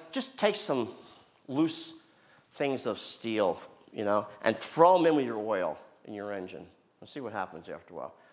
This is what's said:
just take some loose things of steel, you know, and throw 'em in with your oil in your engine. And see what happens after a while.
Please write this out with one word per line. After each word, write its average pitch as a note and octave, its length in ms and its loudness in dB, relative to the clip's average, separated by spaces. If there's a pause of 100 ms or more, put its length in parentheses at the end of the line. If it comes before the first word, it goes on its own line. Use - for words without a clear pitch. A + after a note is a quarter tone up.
(140)
just - 260 -6
take G#3 160 4
some B2 380 -2 (560)
loose D#3 420 0 (640)
things C3+ 320 -2
of G#2+ 140 -2
steel, G#2+ 600 0 (320)
you G#2+ 140 -4
know, G#2 200 2 (180)
and A2+ 120 4
throw F3 420 6
'em E3+ 80 6
in D#3 120 6
with C3+ 80 2
your A#2 140 -4
oil F#2+ 380 -2 (280)
in A2 80 -12
your G#2 180 -8
engine. F#2 340 -10 (360)
And - 80 -20
see - 100 -12
what A2+ 140 -8
happens F2+ 340 -6
after D#2 260 -14
a E2 40 -10
while. C2 160 -10 (180)